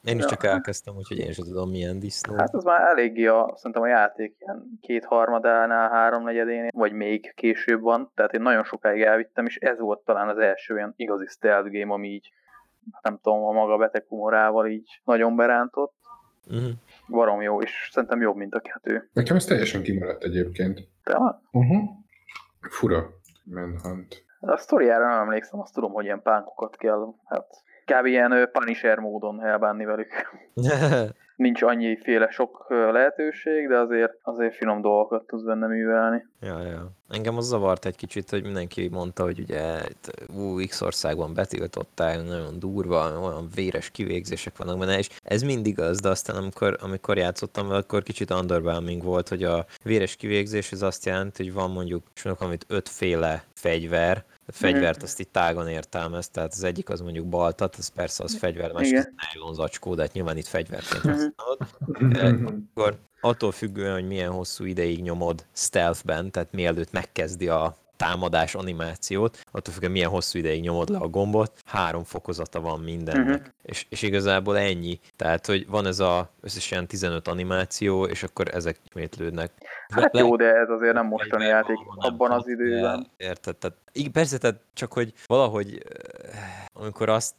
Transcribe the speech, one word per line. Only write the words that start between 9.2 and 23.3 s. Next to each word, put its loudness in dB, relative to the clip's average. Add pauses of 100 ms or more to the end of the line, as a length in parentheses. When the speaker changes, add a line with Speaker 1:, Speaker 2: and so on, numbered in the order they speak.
Speaker 2:
és -6
ez 0
volt -2
talán 2
az -2
első 2
olyan -4
igazi -4
stealth 2
game, -2
ami -4
így, -12 (680)
nem -2
tudom, 4
a 2
maga 4
beteg 2
humorával 4
így -8
nagyon 4
berántott. 2 (560)
Speaker 1:
Mhm. -2 (400)
Speaker 2:
Barom 2
jó, 0
és -6
szerintem 0
jobb, 2
mint -8
a 0
kettő. -6
Speaker 3:
Nekem 2
ez 2
teljesen 0
kimaradt -2
egyébként. -2 (240)
Speaker 2:
Te 2
van? 0 (100)
Speaker 3:
Mhm. 4 (920)
Fura. 0 (340)